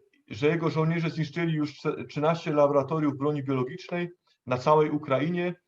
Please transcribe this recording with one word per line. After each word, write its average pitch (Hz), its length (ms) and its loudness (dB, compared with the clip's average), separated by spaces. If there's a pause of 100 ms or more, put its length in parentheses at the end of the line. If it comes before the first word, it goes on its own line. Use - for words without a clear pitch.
(280)
że 123 180 -2
jego 160 240 2
żołnierze 160 400 0
zniszczyli 165 420 -2
już 151 300 -4 (260)
trzynaście 160 440 -2
laboratoriów 143 640 2
broni 143 260 -2
biologicznej 135 680 -4 (360)
na 123 120 0
całej 156 320 4
Ukrainie. 160 640 0 (140)